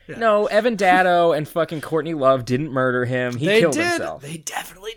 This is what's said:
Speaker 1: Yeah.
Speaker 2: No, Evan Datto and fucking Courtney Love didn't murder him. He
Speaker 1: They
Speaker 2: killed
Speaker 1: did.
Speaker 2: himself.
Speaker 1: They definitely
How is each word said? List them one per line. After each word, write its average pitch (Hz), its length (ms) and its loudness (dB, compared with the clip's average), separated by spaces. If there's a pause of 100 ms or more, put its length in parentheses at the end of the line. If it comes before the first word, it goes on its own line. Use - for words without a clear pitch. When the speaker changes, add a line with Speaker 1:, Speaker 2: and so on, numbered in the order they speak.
Speaker 1:
Yeah. 165 120 -14
Speaker 2:
No, 208 280 2
Evan 214 300 0
Datto 180 560 4
and 147 160 -2
fucking 160 320 -4
Courtney 160 340 -4
Love 131 300 2
didn't 127 260 -2
murder 127 340 0
him. 123 320 -4
He 127 100 -4
Speaker 1:
They 208 140 4
Speaker 2:
killed 160 140 4
Speaker 1:
did. 320 120 -2
Speaker 2:
himself. 185 360 -4
Speaker 1:
They 151 160 -12
definitely 190 580 -12